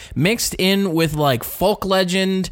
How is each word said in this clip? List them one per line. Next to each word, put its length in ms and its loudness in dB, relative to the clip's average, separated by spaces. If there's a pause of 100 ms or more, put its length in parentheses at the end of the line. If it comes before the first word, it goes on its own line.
(160)
mixed 420 0
in 360 2
with, 220 0
like, 280 2
folk 400 -2
legend 680 0